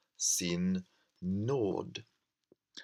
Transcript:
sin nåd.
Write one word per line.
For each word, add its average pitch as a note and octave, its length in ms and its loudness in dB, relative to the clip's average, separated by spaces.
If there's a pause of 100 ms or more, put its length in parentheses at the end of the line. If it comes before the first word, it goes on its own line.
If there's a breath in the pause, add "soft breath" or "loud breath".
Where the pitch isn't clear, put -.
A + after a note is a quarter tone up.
(180)
sin F2+ 680 2 (380)
nåd. G#2 800 0 (800 loud breath)